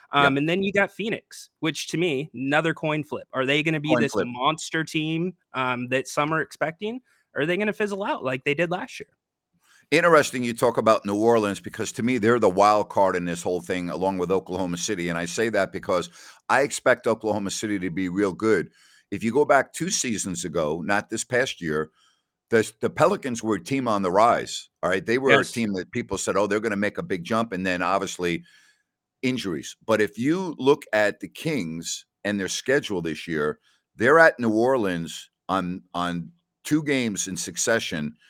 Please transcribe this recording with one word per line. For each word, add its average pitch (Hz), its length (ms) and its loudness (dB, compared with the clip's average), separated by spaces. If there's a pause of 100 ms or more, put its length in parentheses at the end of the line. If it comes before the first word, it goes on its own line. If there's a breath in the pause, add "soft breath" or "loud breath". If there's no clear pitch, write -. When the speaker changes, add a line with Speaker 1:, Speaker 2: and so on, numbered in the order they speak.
(140 loud breath)
Speaker 1:
Yep. 143 120 6
Speaker 2:
Um, 139 120 4
and 147 100 0
then 180 160 0
you 196 80 -2
got 196 200 2
Phoenix, - 580 -10 (100)
which 156 300 -4
to - 80 -4
me, 156 360 -2
another 147 400 0
coin 151 300 -4
flip. - 300 -10
Are 131 120 0
they 147 180 2
gonna 160 160 0
be 147 100 -4
Speaker 1:
Coin 123 120 4
Speaker 2:
this - 120 0
Speaker 1:
flip. 101 160 0
Speaker 2:
monster 151 540 -2
team, 160 500 -2 (200)
um, 127 360 -2
that 131 180 -2
some 151 260 0
are 160 80 0
expecting? 208 600 -6 (340)
Or 135 60 -2
are 147 40 2
they 175 120 -2
gonna 208 160 -2
fizzle 202 300 -4
out 269 200 -4
like 131 200 -4
they 143 120 0
did 170 160 -2
last 214 280 -8
year? - 100 -16 (800 soft breath)
Speaker 1:
Interesting 151 540 4
you 120 100 -2
talk 117 240 2
about 110 280 4
New 101 100 -2
Orleans, 107 460 2
because - 320 -8
to - 100 -6
me, 127 140 0
they're 113 220 4
the 107 100 6
wild 101 400 6
card 95 260 2
in 87 80 -2
this 85 180 -4
whole 90 200 -2
thing, 90 280 -4
along 92 280 -2
with 90 140 -2
Oklahoma 90 440 -2
City. 87 320 -4
And 85 100 -2
I 85 60 -2
say 113 240 -2
that 95 240 0
because 87 380 -2 (400 loud breath)
I 127 140 4
expect 127 440 0
Oklahoma 107 440 0
City 104 280 -4
to 90 100 -4
be 90 200 -4
real 95 240 0
good. 90 360 2 (420 soft breath)
If 95 120 -6
you 113 80 0
go 139 140 2
back 139 260 2
two 165 180 -6
seasons 95 540 -4
ago, 80 400 -2
not 101 260 -2
this 110 140 -6
past 127 380 -2
year, 78 280 -2 (600)
the, 110 200 4 (120)
the - 80 0
Pelicans 139 520 0
were 110 140 0
a 87 80 -6
team 135 240 -2
on 104 140 0
the 92 100 0
rise, 95 560 2 (160)
all 87 60 0
right? 95 160 -2
They 117 140 0
were 135 120 4
Speaker 2:
Yes. 135 200 4
Speaker 1:
a - 20 -14
team 113 220 -2
that 90 180 -6
people 117 240 -6
said, 95 180 -2
"Oh, 101 120 2
they're 101 120 0
gonna 107 160 -2
make 101 220 -2
a 92 60 -6
big 87 200 -6
jump," 113 300 -2
and 92 120 -4
then 90 160 -2
obviously 90 640 -2 (800 soft breath)
injuries. 98 640 -4
But 107 160 2
if 104 160 0
you 160 420 -2
look 143 320 2
at 107 300 2
the 92 80 -14
Kings 82 760 -8 (200)
and 104 120 -2
their 95 120 -4
schedule 107 520 -2
this 80 240 -6
year, 76 340 -2 (360)
they're 139 240 4
at 165 180 8
New 117 140 0
Orleans 107 800 0 (180)
on, 90 360 -2 (100)
on 87 380 -4 (340)
two 156 180 0
games 120 460 -2
in 90 80 -8
succession, 85 800 -4 (120 soft breath)